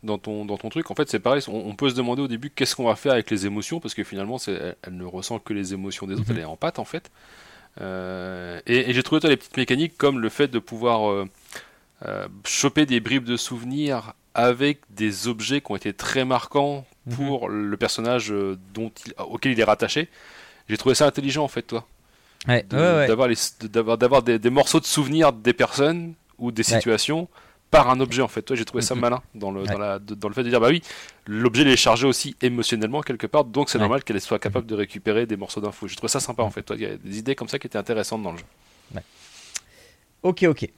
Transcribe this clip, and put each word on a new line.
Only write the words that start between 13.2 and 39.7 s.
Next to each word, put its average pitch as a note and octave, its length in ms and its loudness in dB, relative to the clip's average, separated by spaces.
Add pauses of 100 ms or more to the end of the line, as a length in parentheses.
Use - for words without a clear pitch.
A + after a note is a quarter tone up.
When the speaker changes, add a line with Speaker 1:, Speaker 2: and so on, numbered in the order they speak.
Speaker 1:
de A#2+ 120 -2
souvenirs B2 760 -6 (200)
avec B2 460 4 (100)
des G#2 380 -2
objets A#2 320 -2
qui - 120 -8
ont G#2 40 -2
été G2 180 -4
très - 320 -2
marquants C#3 600 0 (200)
Speaker 2:
Mhm. A#2+ 100 -6
Speaker 1:
pour C3+ 340 -2
le G#2 280 -2
personnage, A2+ 540 0
euh, G2 260 -2 (160)
dont A2 180 -6 (140)
il, A2+ 120 -16
auquel A#2+ 360 -2
il A2 60 0
est A2+ 60 6
rattaché. A2 440 2 (600)
J'ai G#2+ 80 0
trouvé C3 180 4
ça D3 120 6
intelligent, C#3 360 0
en C#3 40 -2
fait, A#2+ 160 -6
toi. A2+ 220 -6 (600)
Speaker 2:
Ouais, B2 220 2
Speaker 1:
De, B2 80 -4
Speaker 2:
ouais, D3 40 4 (180)
ouais. C#3 80 4
Speaker 1:
d'avoir A#2 200 4
les, A#2 80 2 (260)
de, A2+ 60 -10
d'avoir, A2+ 300 2
d'avoir B2 260 6
des, A#2 160 4
des A#2 100 4
morceaux C#3 300 4
de - 60 -4
souvenirs D3+ 480 4
des A2+ 200 2
personnes D#3+ 600 0 (240)
ou A#2+ 140 -4
des A2+ 100 -4
Speaker 2:
Ouais. A#2 160 2
Speaker 1:
situations A#2 500 2 (440)
par C3+ 180 8
un B2+ 100 4
objet, B2+ 220 0
en B2+ 60 2
fait. A2+ 160 -6
Toi, C3+ 120 -2
j'ai A2+ 100 -2
trouvé A#2+ 160 -4
ça B2+ 140 -2
Speaker 2:
Mhm. B2 60 -2
Speaker 1:
malin B2 200 0 (140)
dans G2+ 160 -6
le, G2 120 -6
Speaker 2:
Ouais. G2 40 -4
Speaker 1:
dans G2+ 100 -2
la, G2+ 220 -4
de, G#2 160 -12
dans G#2 120 -8
le G2+ 60 -6
fait C3 100 -2
de A#2+ 60 -2
dire, A#2+ 120 4
bah A#2+ 80 6
oui, E3+ 120 2 (440)
l'objet, A#2 380 2
il C#3+ 40 8
est C3 80 8
chargé A2+ 320 4
aussi C3 340 0
émotionnellement A#2+ 600 0
quelque A2+ 260 -6
part, D3+ 160 4
donc C3 260 0
c'est - 80 0
Speaker 2:
Ouais. A2+ 60 2
Speaker 1:
normal A#2+ 200 2
qu'elle G#2 180 -2
soit - 180 -2
capable A2+ 260 -2
Speaker 2:
Mhm. A2+ 60 -18
Speaker 1:
de G#2+ 40 -2
récupérer G#2 500 0
des A2 120 -4
morceaux F#2+ 240 -8
d'infos. G2+ 260 -8
J'ai - 80 -10
trouvé A2+ 160 -6
ça C#3 100 0
sympa, A#2+ 220 -2
en G#2+ 80 0
fait. A2 120 -10
Toi, - 140 -6
il A2 60 -6
y - 20 -6
a G2+ 120 -6
des F#2+ 200 -10
idées B2 180 -2
comme A2 140 -10
ça C#3 100 -4
qui - 80 -12
étaient A2 100 -6
intéressantes G#2+ 460 -4
dans F#2 80 -6
le E2+ 60 -10
jeu. E2+ 80 -16 (500)
Speaker 2:
Ouais. F#2+ 80 -10 (1200)